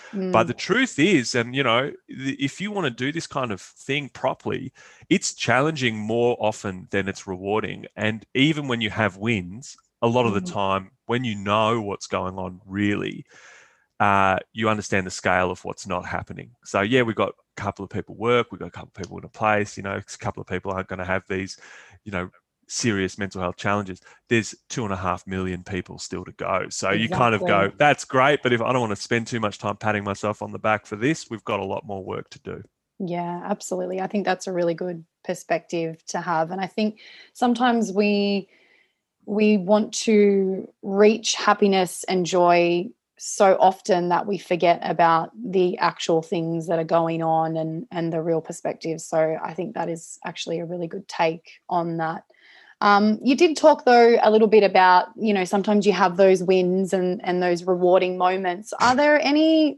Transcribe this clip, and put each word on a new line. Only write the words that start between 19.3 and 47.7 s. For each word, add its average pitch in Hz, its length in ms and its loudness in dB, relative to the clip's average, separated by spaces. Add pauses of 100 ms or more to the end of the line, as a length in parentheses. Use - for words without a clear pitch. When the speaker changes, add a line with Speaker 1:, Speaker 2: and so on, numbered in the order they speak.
Speaker 2:
you 104 60 -10
know, 98 140 -6
a - 220 -12
couple 101 220 -8
of 98 60 -16
people 95 240 -8
aren't 95 160 -6
gonna 92 180 -10
have 92 240 -4
these, 95 300 -6 (460)
you 107 80 -14
know, 90 180 -6 (380)
serious 98 500 -2
mental 98 220 -8
health 90 160 -4
challenges. 101 440 -4 (280)
There's 113 260 0 (140)
two 123 160 -6
and 98 80 -4
a 95 40 -4
half 90 300 -4
million 92 380 -6
people 90 340 -8
still 90 260 -10
to - 80 -16
go. 92 360 -4
So - 240 -4
you 107 160 0
kind 123 260 2
of 101 60 0
go, 98 220 2
Speaker 1:
Exactly. 98 160 -2
Speaker 2:
"That's 147 260 2
great, 135 400 2
but 123 80 0
if 117 80 2
I 117 120 0
don't 127 100 0
wanna 107 120 -2
spend 117 320 -2
too 117 140 -6
much 107 180 -4
time 101 180 -4
patting 107 280 -2
myself 104 380 -4
on 104 100 -10
the 101 80 -12
back 107 260 -2
for - 80 -12
this, 135 340 -2
we've 110 160 -12
got 107 140 -2
a 98 60 -4
lot 98 200 -6
more 95 200 -10
work - 260 -10
to - 80 -20
do." - 240 -12 (380)
Speaker 1:
Yeah, 175 440 -8
absolutely. 185 560 -6
I 190 60 -4
think 190 180 -4
that's 185 220 -4
a 190 60 -6
really 175 220 -2
good 170 300 -8 (200)
perspective 165 800 -6
to 180 140 -8
have. 165 320 -2
And 185 80 -6
I 185 80 -4
think 214 320 -4 (320)
sometimes 233 580 0
we, 202 580 0 (800)
we 214 300 4
want 208 360 2
to 196 800 2 (100)
reach 208 520 2
happiness 196 720 2
and 185 200 2
joy 175 640 4 (300)
so - 380 4
often 185 520 2
that 175 160 0
we 202 120 -4
forget 170 440 2
about 165 520 2
the 185 440 0
actual 165 440 0
things 165 460 -4
that 170 100 0
are 165 60 -2
going 165 360 0
on 160 360 0
and, 160 340 -6